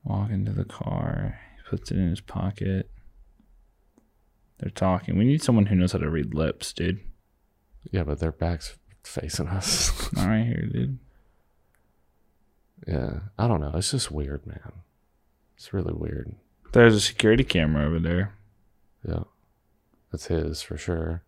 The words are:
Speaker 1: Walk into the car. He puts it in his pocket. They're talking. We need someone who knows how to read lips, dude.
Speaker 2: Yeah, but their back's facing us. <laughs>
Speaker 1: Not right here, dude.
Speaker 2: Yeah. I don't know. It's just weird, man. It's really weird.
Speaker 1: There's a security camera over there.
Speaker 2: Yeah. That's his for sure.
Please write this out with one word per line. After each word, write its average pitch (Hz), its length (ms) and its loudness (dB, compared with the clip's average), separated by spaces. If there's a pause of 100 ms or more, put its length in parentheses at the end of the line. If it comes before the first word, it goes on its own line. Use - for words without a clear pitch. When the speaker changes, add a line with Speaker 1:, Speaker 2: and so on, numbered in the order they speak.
Speaker 1:
Walk 101 260 -2
into 104 220 -2
the 95 120 -2
car. - 720 -4 (180)
He - 60 -20 (140)
puts - 140 -8
it 98 80 -2
in 92 100 2
his 87 120 -4
pocket. 95 680 -4 (1700)
They're - 120 -4
talking. 90 480 0
We 107 60 6
need 143 180 4
someone 110 240 6
who 104 100 2
knows 90 160 4
how 92 60 0
to 76 120 0
read 80 240 -2
lips, - 380 -2
dude. 90 280 -2 (920)
Speaker 2:
Yeah, 92 140 0
but 73 140 -2
their 80 140 0
back's - 440 -4 (280)
facing - 440 -6
us. - 640 -2
<laughs> - 20 -4
Speaker 1:
Not 92 120 0
right 110 200 2
here, - 260 -2
dude. 127 260 -2 (1900)
Speaker 2:
Yeah. - 340 -2 (180)
I 113 80 2
don't 104 140 2
know. 76 140 -4
It's 87 160 0
just 131 200 -4
weird, 73 360 -6
man. - 260 -14 (840)
It's - 180 -16
really 90 180 0
weird. - 420 -6 (380)
Speaker 1:
There's 117 220 10
a 104 60 6
security 113 440 4
camera 76 420 2
over 82 120 0
there. 87 360 0 (720)
Speaker 2:
Yeah. 82 180 -4 (840)
That's - 160 -10
his 80 360 -2
for - 160 -10
sure. 82 500 -4